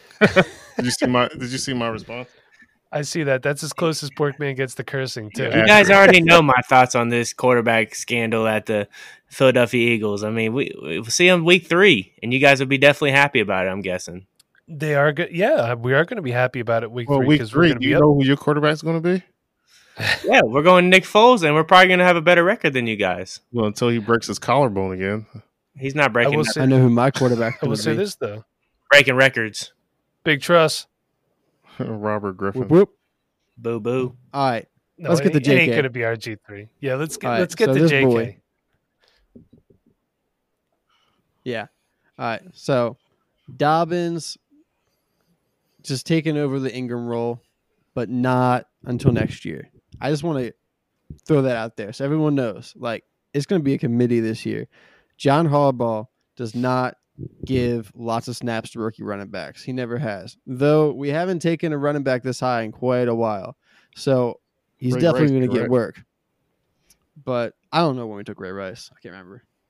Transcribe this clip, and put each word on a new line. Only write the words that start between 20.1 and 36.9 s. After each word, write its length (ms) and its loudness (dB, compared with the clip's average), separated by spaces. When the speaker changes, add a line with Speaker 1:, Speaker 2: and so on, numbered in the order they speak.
Speaker 3:
Yeah, 200 4
we're 180 0
going 260 6
Nick 160 6
Foles, 400 6
and 100 2
we're 100 2
probably 240 8
gonna 160 4
have 120 6
a 60 -2
better 200 4
record 300 0
than 140 -2
you 100 -4
guys. 440 -4
Speaker 2:
Well, 140 0
until 240 -2
he 80 0
breaks 300 0
his 100 -8
collarbone 560 0
again. 320 -6
Speaker 3:
He's 160 -8
not 200 0
breaking 200 2
Speaker 1:
I 20 0
will 80 0
Speaker 3:
nothing. 100 -4
Speaker 1:
say, 80 -2
Speaker 4:
I 40 2
know 140 6
who 80 6
my 220 2
quarterback 520 -2
Speaker 1:
I 40 -2
will 40 -4
Speaker 4:
will 60 -4
Speaker 1:
say 160 -2
Speaker 4:
be. 60 -2
Speaker 1:
this, 180 -6
though. 280 -10
Speaker 3:
Breaking 240 6
records. 580 0
Speaker 1:
Big 180 0
Truss. 440 2
Speaker 2:
<laughs> 460 -20
Robert 580 -6
Griffin. 260 -4
Speaker 4:
Whoop, 80 -6
whoop. 200 4
Speaker 3:
Boo, 240 -6
boo. 360 -4
Speaker 4:
All 160 0
right. 160 -6
Speaker 1:
No, 120 -8
Speaker 4:
Let's 120 2
get 120 0
Speaker 1:
it, 100 0
Speaker 4:
to 60 0
Speaker 1:
it 40 4
ain't 120 4
Speaker 4:
J 60 -
K. 40 -2
Speaker 1:
gonna 140 0
be 140 -6
R 120 -2
G 200 -12
three. 220 -18
Yeah, 160 -4